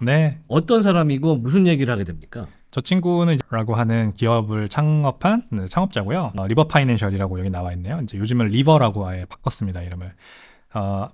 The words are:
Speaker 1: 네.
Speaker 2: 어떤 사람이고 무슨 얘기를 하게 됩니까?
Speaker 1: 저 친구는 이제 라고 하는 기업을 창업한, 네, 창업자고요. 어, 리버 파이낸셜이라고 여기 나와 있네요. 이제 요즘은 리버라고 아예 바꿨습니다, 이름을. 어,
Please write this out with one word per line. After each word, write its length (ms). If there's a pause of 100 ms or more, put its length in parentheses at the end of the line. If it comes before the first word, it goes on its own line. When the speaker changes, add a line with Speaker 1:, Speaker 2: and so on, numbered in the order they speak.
Speaker 1:
네. 460
Speaker 2:
어떤 360
사람이고 560
무슨 280
얘기를 240
하게 140
됩니까? 420 (240)
Speaker 1:
저 120
친구는 520
이제 160
라고 240
하는 380
기업을 560
창업한, 840
네, 160
창업자고요. 720
어, 100
리버 220
파이낸셜이라고 720
여기 100
나와 220
있네요. 300
이제 160
요즘은 300
리버라고 600
아예 160
바꿨습니다, 580
이름을. 300 (640)
어, 400